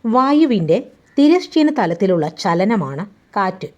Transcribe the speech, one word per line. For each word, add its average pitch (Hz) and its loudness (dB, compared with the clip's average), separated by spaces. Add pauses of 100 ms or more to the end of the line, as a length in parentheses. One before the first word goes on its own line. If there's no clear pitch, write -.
വായുവിൻ്റെ 247 2 (400)
തിരശ്ചീന 302 2
തലത്തിലുള്ള 175 0 (160)
ചലനമാണ് 175 -2 (320)
കാറ്റ്. 185 -6